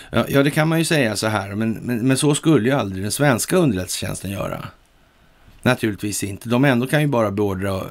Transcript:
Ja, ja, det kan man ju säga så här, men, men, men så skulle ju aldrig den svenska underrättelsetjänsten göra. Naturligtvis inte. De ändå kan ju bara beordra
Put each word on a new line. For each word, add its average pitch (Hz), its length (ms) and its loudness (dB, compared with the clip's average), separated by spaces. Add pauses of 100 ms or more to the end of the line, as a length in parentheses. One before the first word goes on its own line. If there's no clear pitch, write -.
(120)
Ja, 117 180 0
ja, 139 140 4
det 143 80 2
kan 156 160 2
man 160 120 2
ju 165 60 2
säga 135 300 0
så 110 120 -2
här, 101 280 -2
men, 113 160 0
men, 110 360 -2
men 131 100 4
så 143 180 2
skulle 139 340 2
ju 139 60 2
aldrig 98 280 -4
den 104 80 -4
svenska 143 460 2
underrättelsetjänsten 98 760 -2
göra. 50 360 -8 (960)
Naturligtvis 107 580 -2
inte. 101 260 -8
De 123 160 4
ändå 127 220 2
kan 151 140 0
ju 151 60 2
bara 117 240 2
beordra 98 600 -2